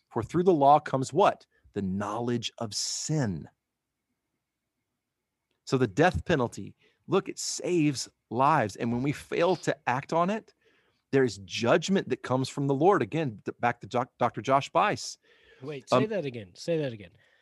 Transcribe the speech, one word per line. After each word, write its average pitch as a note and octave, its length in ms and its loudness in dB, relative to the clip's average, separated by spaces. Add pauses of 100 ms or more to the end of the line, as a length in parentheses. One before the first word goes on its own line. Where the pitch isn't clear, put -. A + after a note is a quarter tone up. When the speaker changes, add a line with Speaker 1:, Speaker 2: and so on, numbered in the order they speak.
Speaker 1:
"For A#2 160 -4
through D#3+ 200 0
the F#3 100 6
law D3 260 8
comes C3+ 320 -2
what? E3 340 2 (280)
The G#2 80 -4
knowledge G#2 800 -4
of A2 140 -6
sin." A#2 760 -4 (2250)
So C3+ 120 0
the B2+ 100 2
death C#3+ 360 2
penalty, A2+ 500 -2 (340)
look, F#3+ 200 0
it - 100 -10
saves D3+ 720 -2 (220)
lives. C3 480 2
And A#2 160 -4
when A#2+ 100 -2
we C#3+ 80 0
fail E3+ 460 0
to - 180 -4 (100)
act C3 280 -2
on E3+ 160 2
it, G#3+ 240 -6 (580)
there C3+ 140 4
is G2+ 140 -4
judgment D3+ 680 0
that B2 140 -4
comes C3 240 0
from C#3+ 200 -4
the C#3 60 0
Lord. E3 280 4
Again, B2+ 420 -4
th-, - 160 -10
back A#2+ 220 -2
to A2 60 -16
Doc-, B2 220 -2 (100)
Doctor A#2 220 -2
Josh C3 280 0
Buice. F3 480 0 (440)
Speaker 2:
Wait, C#3 300 -12
Speaker 1:
Um, B2+ 120 4
Speaker 2:
say G#3+ 40 0
that G3 180 -4
again. A#2 280 -10
Say E3+ 240 -4
that C#3 160 -4
again. G2+ 180 -16 (300)